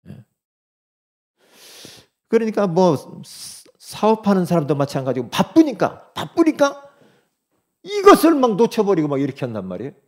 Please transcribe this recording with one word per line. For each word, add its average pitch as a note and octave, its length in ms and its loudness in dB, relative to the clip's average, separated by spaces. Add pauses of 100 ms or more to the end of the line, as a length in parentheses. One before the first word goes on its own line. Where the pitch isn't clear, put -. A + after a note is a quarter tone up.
예. - 160 -20 (2000)
그러니까 A3 400 0
뭐 E3+ 300 2 (260)
사-, - 540 -20
사업하는 G#3+ 680 0
사람도 D#3 300 -2
마찬가지고 C3 540 -4
바쁘니까, G#3+ 840 0
바쁘니까 C#4+ 760 -2 (920)
이것을 F#4+ 520 4
막 B3 200 0
놓쳐버리고 F#3+ 520 0
막 C#3 120 -4
이렇게 C#3 220 -6
한단 A2 260 -10
말이에요. G2 240 -12 (160)